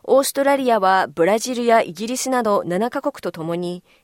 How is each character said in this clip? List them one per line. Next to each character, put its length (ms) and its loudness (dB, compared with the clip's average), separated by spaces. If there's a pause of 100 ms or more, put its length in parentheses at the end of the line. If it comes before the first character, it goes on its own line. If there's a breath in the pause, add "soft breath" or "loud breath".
オ 160 4
ー 40 2
ス 100 -4
ト 100 0
ラ 140 2
リ 140 0
ア 80 4
は 280 4
ブ 180 0
ラ 140 2
ジ 160 -6
ル 100 -2
や 160 6
イ 120 -4
ギ 120 -8
リ 120 -6
ス 120 -6
な 140 0
ど 200 0
七 280 -2
カ 100 -6
国 120 -4
と 180 -8
共 240 -6
に 280 -8 (200 soft breath)